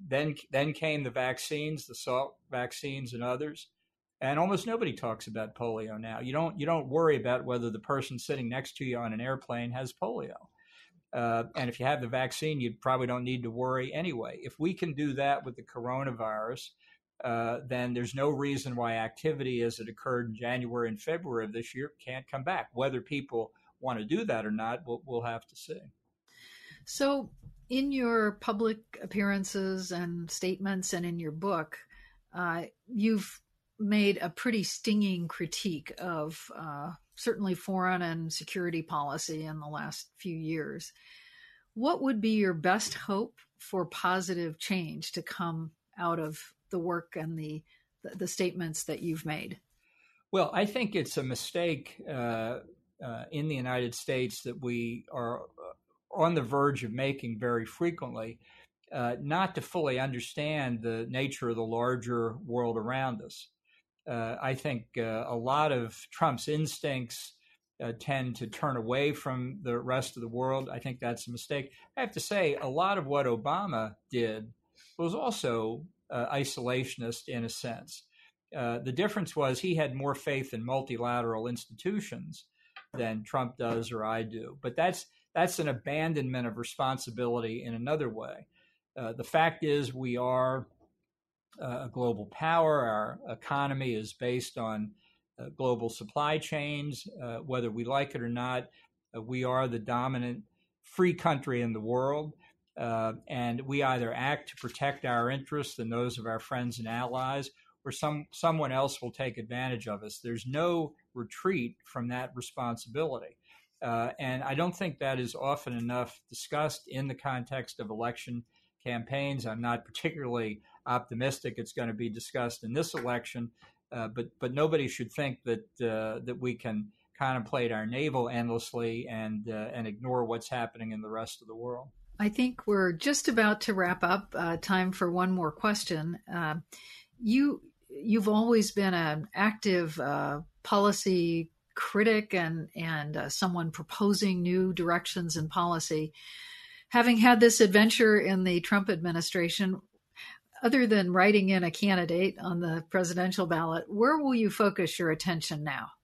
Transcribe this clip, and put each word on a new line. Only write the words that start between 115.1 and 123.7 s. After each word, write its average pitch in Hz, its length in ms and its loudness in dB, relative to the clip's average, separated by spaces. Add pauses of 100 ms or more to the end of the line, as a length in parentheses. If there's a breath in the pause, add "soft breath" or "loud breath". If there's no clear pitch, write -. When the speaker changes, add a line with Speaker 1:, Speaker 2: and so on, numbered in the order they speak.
Speaker 1:
is 123 140 -4
often 139 400 -2
enough 120 560 -2
discussed 147 580 -4
in 135 200 -4
the 127 80 -4
context 127 640 -6
of 104 100 -6
election 120 540 -4 (400)
campaigns. 127 640 -2
I'm 113 120 -4
not 120 240 -2
particularly 120 800 -4 (240 soft breath)
optimistic 123 720 -2
it's 117 160 -8
gonna 117 220 -4
be 117 140 -2
discussed 117 540 -6
in 113 100 -6
this 165 200 -2
election, 120 560 -4 (420 soft breath)